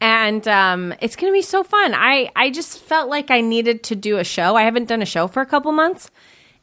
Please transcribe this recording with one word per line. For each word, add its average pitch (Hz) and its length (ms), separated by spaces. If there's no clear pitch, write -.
And, 220 460
um, 185 540
it's 226 160
gonna 381 160
be 392 100
so 381 220
fun. 381 300
I, 254 420
I 262 140
just 311 300
felt 311 280
like 285 240
I 240 80
needed 233 440
to 226 120
do 208 220
a 180 60
show. 180 320
I 220 60
haven't 233 260
done 226 140
a 190 40
show 170 200
for 254 160
a 262 40
couple 294 260
months, 320 380